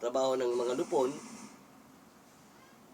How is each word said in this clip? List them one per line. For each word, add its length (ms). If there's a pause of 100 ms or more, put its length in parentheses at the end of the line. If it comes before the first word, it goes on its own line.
trabaho 320
ng 160
mga 320
Lupon. 320 (1800)